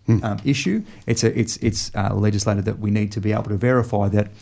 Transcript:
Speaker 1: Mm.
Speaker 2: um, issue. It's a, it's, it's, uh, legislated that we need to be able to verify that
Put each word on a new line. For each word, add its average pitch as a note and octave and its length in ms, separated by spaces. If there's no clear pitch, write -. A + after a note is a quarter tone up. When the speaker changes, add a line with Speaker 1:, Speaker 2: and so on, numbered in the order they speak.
Speaker 1:
Mm. A2+ 160
Speaker 2:
um, G#2 200
issue. F#3 380
It's - 160
a, A2+ 160
it's, A2 200
it's, - 360
uh, G2+ 200
legislated G2+ 500
that G#2 140
we G#2 120
need G#2 220
to G#2+ 80
be G#2+ 120
able G#2+ 120
to G#2+ 120
verify A#2+ 520
that G#2 200